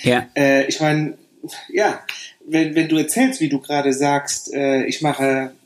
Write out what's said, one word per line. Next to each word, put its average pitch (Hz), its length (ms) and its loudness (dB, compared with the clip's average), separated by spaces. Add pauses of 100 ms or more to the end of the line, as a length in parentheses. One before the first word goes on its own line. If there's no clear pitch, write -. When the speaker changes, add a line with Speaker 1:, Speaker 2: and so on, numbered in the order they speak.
Speaker 1:
Ja. 123 240 2 (100)
Speaker 2:
äh, 139 300 4
ich - 140 -4
meine, 151 360 0 (560)
ja, - 280 0 (440)
wenn, 156 300 0
wenn 160 140 2
du 160 80 2
erzählst, 254 440 2
wie 160 80 2
du 139 120 -2
gerade 139 320 0
sagst, 143 600 -2
äh, 135 340 0
ich - 140 -6
mache, 135 520 0 (140)